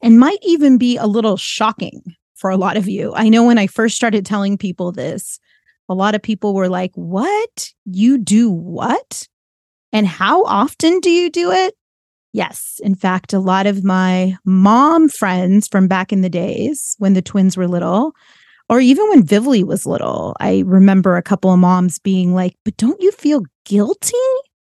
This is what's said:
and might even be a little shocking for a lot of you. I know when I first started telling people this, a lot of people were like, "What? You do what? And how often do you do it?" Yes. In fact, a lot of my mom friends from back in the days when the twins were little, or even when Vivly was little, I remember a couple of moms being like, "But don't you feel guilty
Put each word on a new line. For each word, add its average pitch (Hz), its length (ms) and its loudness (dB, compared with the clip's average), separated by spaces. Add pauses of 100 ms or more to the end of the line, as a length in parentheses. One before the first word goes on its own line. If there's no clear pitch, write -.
and 233 160 8
might 320 240 4
even 294 360 2
be 240 180 0
a - 100 -4
little 214 300 -2
shocking - 680 -6 (320)
for - 160 -6
a 190 60 0
lot 190 200 -2
of 202 120 -4
you. 190 260 -6
I 220 140 0
know 233 160 6
when 240 120 4
I 196 120 2
first 226 260 -2
started 208 320 -2
telling 202 320 -4
people 180 320 -8
this, - 480 -10 (500)
a 185 60 -6
lot 202 220 0
of 208 60 -4
people 208 320 -4
were 190 140 -2
like, 185 280 -4
"What? 254 760 -6 (140)
You 220 340 2
do 214 320 2
what? 175 760 -6 (640)
And 214 160 0
how 233 340 0
often 320 560 0
do 349 120 0
you 349 200 0
do 349 220 -2
it?" 370 240 -2 (560)
Yes. - 500 -10
In 196 140 -2
fact, 185 360 -4
a 202 60 0
lot 190 300 0
of 196 160 -4
my 185 600 0
mom 240 640 4
friends 190 600 0
from 190 180 2
back 185 260 -2
in 190 100 0
the 185 60 0
days 185 680 -6
when 196 140 2
the 185 100 2
twins 190 340 0
were 185 120 -2
little, 180 440 -2 (560)
or 240 120 2
even 277 300 4
when 302 160 6
Vivly 214 380 2
was - 200 -6
little, - 560 -6
I 190 240 0
remember 190 520 4
a 175 60 -4
couple 190 300 0
of 180 60 4
moms 180 400 2
being 185 340 -2
like, 185 320 -4
"But - 140 -8
don't 269 240 -2
you 392 100 2
feel 294 300 0 (240)
guilty 208 480 -2 (460)